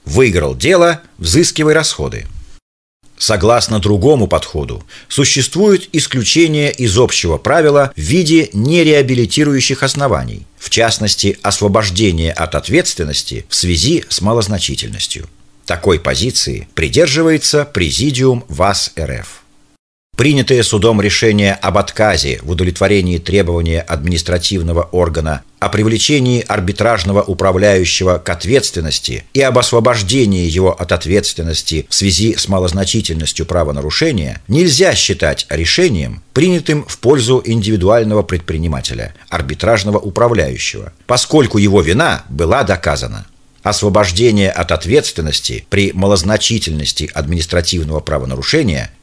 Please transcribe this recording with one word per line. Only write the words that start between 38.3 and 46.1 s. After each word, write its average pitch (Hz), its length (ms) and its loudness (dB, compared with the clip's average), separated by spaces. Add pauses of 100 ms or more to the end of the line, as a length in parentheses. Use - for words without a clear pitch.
арбитражного 101 680 0
управляющего, 101 920 0 (140)
поскольку 127 500 2
его 101 240 4
вина 101 480 0
была 85 360 0
доказана. 64 640 -4 (360)
Освобождение 104 880 2
от 85 220 -4
ответственности 85 960 -2
при 98 220 0
малозначительности 92 1200 0